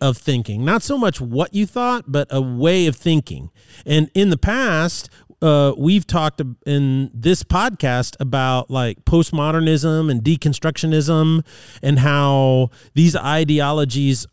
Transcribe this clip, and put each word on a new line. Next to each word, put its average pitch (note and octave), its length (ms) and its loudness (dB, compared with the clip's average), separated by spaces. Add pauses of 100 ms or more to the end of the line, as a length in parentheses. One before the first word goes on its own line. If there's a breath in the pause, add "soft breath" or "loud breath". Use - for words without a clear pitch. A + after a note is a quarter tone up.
of C3+ 160 0
thinking. A#2 480 -4
Not G#3 180 0
so C#4 140 -4
much G#3 240 -2
what B2+ 320 -4
you G3+ 120 0
thought, B3 460 -4
but C#3+ 180 -2
a C3+ 120 -2
way D#3 460 0
of C#3 100 0
thinking. C#3 540 -2 (340 loud breath)
And D3+ 280 2
in F#3+ 180 2
the D3+ 60 0
past, G3 720 -2 (320 soft breath)
uh, C#3+ 360 4
we've F3 280 2
talked D#3 360 -2
ab-, B2 240 -8
in C#3 480 0
this D#3+ 300 0
podcast D3+ 760 -2
about, C3 500 -2
like, B2 360 -4
postmodernism D#3+ 1080 0
and A#2+ 100 0
deconstructionism D#3 1200 0 (360 loud breath)
and C#3 180 2
how C3+ 720 2 (260 soft breath)
these E3 200 4
ideologies C#3+ 1160 0